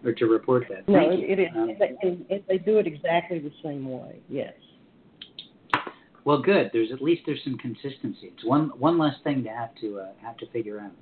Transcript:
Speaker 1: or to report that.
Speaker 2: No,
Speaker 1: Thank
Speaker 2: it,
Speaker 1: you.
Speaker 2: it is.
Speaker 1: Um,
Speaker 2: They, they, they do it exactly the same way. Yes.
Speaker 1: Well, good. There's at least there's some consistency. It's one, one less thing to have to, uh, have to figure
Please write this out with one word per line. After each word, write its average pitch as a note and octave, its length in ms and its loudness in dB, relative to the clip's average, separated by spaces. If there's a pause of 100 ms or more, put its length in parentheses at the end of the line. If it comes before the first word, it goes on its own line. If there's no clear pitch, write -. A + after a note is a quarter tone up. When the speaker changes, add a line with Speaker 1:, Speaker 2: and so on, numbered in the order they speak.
Speaker 1:
or A#2+ 80 2
to A#2 140 2
report A#2+ 420 4
that. - 180 -8
Speaker 2:
No, G3 120 8
Speaker 1:
Thank D#3+ 160 6
Speaker 2:
it, F#3 60 2
Speaker 1:
you. - 120 -2
Speaker 2:
it F#3+ 60 2
is. F3 180 2
Speaker 1:
Um, E3+ 120 0 (100)
Speaker 2:
They, F3+ 400 0 (100)
they, G3 180 -4
they F#3+ 120 0
do G3+ 180 2
it G3+ 100 2
exactly E3+ 520 -2
the D3 140 -10 (120)
same C#3+ 240 -6
way. - 300 -12 (100)
Yes. - 240 -6 (1700)
Speaker 1:
Well, C#3+ 160 4
good. F#3 320 4
There's A2+ 180 2
at C3 80 -8
least D#3+ 240 2
there's C#3 200 -4
some C3 120 -4
consistency. A#2 800 -10
It's - 80 -20
one, D3 240 2 (100)
one E3 200 4
less D3+ 160 2 (100)
thing C#3 200 0
to A2 40 -6
have A#2 320 -8
to, G2+ 200 -6
uh, F#2+ 80 -12 (120)
have A#2 160 -14
to A2+ 160 -14
figure G#2 380 -8 (120)